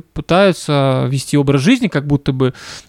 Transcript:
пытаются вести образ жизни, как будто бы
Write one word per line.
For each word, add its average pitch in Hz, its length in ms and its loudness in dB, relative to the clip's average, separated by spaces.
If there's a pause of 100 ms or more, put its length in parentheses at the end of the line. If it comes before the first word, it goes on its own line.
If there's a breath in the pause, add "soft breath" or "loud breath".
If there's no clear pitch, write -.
(160)
пытаются 143 960 0
вести 139 260 -2
образ 139 240 2
жизни, 240 280 2
как 147 180 -4
будто 143 260 0
бы 131 220 0 (340 loud breath)